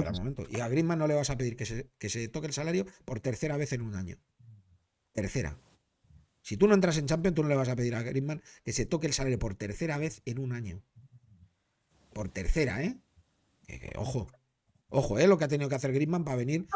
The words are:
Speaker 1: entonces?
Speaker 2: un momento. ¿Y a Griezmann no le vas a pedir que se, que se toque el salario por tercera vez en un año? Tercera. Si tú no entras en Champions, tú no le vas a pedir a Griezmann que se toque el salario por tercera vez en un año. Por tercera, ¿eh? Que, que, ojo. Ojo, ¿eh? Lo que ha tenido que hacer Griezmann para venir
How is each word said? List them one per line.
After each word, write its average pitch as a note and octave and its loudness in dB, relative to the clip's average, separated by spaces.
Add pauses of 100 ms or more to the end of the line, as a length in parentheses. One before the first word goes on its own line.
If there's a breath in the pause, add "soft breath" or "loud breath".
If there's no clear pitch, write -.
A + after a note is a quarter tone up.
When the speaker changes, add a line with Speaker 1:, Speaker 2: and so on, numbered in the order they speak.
Speaker 1:
entonces? F#2 -4
Speaker 2:
un F#2+ -4
momento. B2+ -6
¿Y - 0
a A#2+ 0
Griezmann E3 0
no D3+ 2
le D3+ 2
vas C#3+ 2
a C3+ -2
pedir A#2+ -2
que A2 -8
se, A2 -8
que G#2 -6
se A2+ -4
toque D#3 -6
el C#3+ -8
salario E3 0 (200 soft breath)
por A#2 -6
tercera C#3+ -2
vez C#3+ -2
en A#2+ -2
un A2+ -6
año? F#2 -6 (960)
Tercera. C3+ -4 (840)
Si - -6
tú G3 8
no G#3+ 8
entras F3+ 6
en D3+ 0
Champions, E3 2
tú D#3 4
no D3+ 2
le E3+ 4
vas B2+ 2
a B2 0
pedir A#2+ 0
a A2+ -2
Griezmann C#3 -2 (220)
que A#2 -4
se - -2
toque E3 0
el C#3+ -2
salario C3 0
por G#2+ -2
tercera C#3+ -4
vez D#3 -6
en A#2+ -4
un C3 -4
año. G2+ -8 (1300)
Por G#2 -6
tercera, G#2+ 0
¿eh? A3+ -2 (680)
Que, - -14
que, - -12
ojo. B2+ -4 (640)
Ojo, B2+ 2
¿eh? E3 6
Lo G3 8
que D#3+ 0
ha D3 2
tenido C#3+ 0
que C#3 -2
hacer C3 0
Griezmann D#3 2
para C#3 -2
venir C#3+ -2 (100)